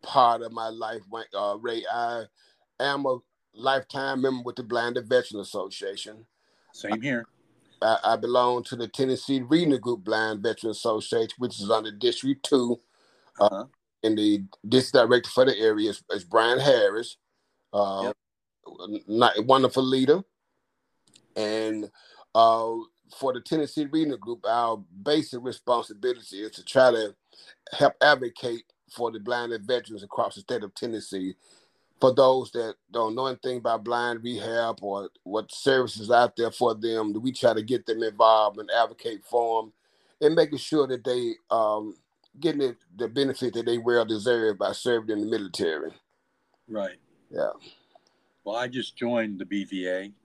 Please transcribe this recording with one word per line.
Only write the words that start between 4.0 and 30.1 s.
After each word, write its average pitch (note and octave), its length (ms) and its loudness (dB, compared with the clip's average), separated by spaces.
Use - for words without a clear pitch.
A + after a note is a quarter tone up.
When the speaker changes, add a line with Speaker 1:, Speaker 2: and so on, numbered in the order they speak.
Speaker 1:
member C3 200 -2
with A#2+ 140 -8
the B2 80 -10
Blind A#2+ 340 -2
and A2+ 100 -6
Veteran A#2 340 0
Association. G2+ 840 -10
Speaker 2:
Same G#2+ 320 -6
here. A#2+ 240 -4
Speaker 1:
I, A2 200 2
I A2 120 2
belong A#2+ 480 2
to - 120 -8
the A#2 120 -6
Tennessee C3 540 -2
Reading C#3+ 380 2
Group A2 240 -4
Blind A2 380 0
Veteran A2 300 -2
Association, A2 680 -2
which B2 240 -6
is G2+ 80 -6
under G#2+ 220 0
District A#2+ 520 -2
two. A#2+ 360 2
Uh, G2+ 60 6
Speaker 2:
Uh-huh. G2+ 200 0
Speaker 1:
and A2 140 2
the G#2 260 2
district B2 420 4
director B2 200 2
for B2+ 160 4
the B2 120 2
area G#2+ 320 2
is, G2 220 -10
is F#2+ 120 -6
Brian A2+ 360 2
Harris, A#2 580 4
uh, G2 300 0
Speaker 2:
Yep. G2+ 140 -4
Speaker 1:
n-, G#2 180 -8
not A2 300 4
a A2 40 -2
wonderful C3 420 4
leader. C3 400 4
And, G#2+ 540 -4
uh, A2+ 400 4
for C3 160 -2
the A#2+ 80 -6
Tennessee D3+ 440 -2
Reading D3 320 -2
Group, A2 300 -10
our A#2 300 0
basic G#2 680 -4
responsibility A#2 1000 -4
is G#2+ 100 -10
to - 120 -20
try B2+ 280 6
to A2 240 0
help C#3 300 4
advocate B2+ 640 2
for A#2 200 -4
the A2 80 -10
blind A#2 340 -4
and G#2 120 -8
veterans A2+ 380 -4
across G#2 320 -4